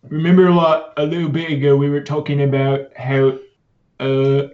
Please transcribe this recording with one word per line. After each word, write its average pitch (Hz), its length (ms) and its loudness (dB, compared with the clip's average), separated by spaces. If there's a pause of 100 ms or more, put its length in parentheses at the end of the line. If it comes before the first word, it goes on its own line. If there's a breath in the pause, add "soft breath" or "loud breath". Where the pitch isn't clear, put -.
Remember, 180 420 4
like, 160 320 2 (140)
a 147 80 -2
little 160 240 -4
bit 160 220 -4
ago, 139 260 2
we 143 140 0
were 143 100 -2
talking 147 400 -4
about 139 560 -2
how, 135 400 0 (640)
uh, 135 540 0